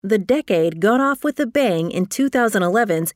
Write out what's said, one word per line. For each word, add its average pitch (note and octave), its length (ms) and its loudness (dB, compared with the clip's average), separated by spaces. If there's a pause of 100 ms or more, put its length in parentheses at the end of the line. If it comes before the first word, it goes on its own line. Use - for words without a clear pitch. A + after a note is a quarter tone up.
The G3+ 160 0
decade F3 640 0
got A#3 220 2
off C#4 240 -2
with D4+ 160 -2
a C#4+ 40 0
bang F#3+ 460 0
in F#3 140 -2
two C4+ 240 -2
thousand A3 340 0
eleven's F3 520 0